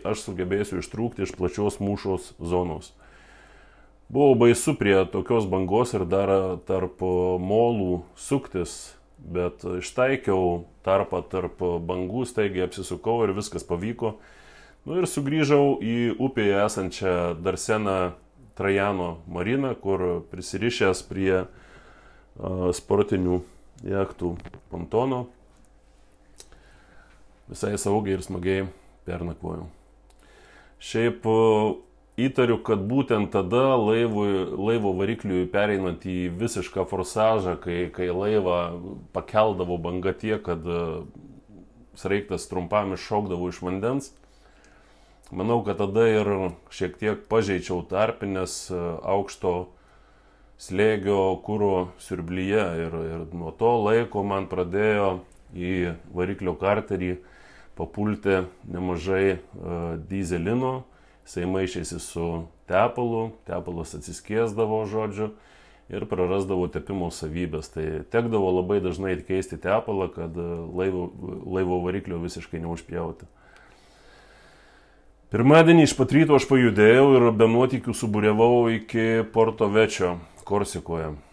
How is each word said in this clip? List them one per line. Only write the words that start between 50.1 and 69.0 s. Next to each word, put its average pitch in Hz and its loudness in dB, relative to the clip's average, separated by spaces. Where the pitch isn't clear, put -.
slėgio 98 2
kuro 95 0
siurblyje 92 -2
ir, 82 -4
ir 82 -8
nuo 85 -10
to 117 2
laiko 110 2
man 98 -2
pradėjo 95 0
į 90 -2
variklio 90 -4
karterį 92 0
papulti 98 0
nemažai, 90 0
a, 85 -8
dyzelino. 98 -4
Jisai - -8
maišėsi 90 -4
su 82 -8
tepalu, 113 0
tepalas 87 -8
atsiskiesdavo, 107 -2
žodžiu, 107 -4
ir 98 -8
prarasdavo 92 0
tepimo 90 -6
savybės. 80 -6
Tai 78 -4
tekdavo 110 2
labai 92 2
dažnai 92 -2